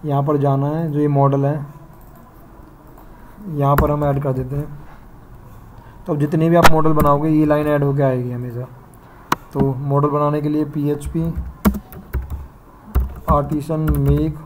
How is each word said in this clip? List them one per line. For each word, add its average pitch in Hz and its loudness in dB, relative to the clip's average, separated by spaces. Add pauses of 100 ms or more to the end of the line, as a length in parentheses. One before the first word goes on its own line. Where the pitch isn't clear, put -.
यहाँ 143 0
पर 147 2
जाना 139 2
है, 156 -4
जो 147 -2
ये 147 2
model 139 2
है 143 -2 (1800)
यहाँ 143 0
पर 147 0
हम 147 -2
ऐड 139 -2
कर 139 -2
देते 127 -6
हैं। 147 -10 (1300)
तो - -4
अब 147 -2
जितने 160 0
भी 170 4
आप 170 6
model 156 6
बनाओगे, 151 2
ये 156 4
line 151 2
ऐड 147 2
होके 139 0
आएगी 127 0
हमेशा। 123 -8 (920)
तो 139 0
मॉडल 143 0
बनाने 147 0
के 147 -4
लिए 151 0
पीएचपी 147 -4 (2000)
Artisan 147 -2
Make 151 0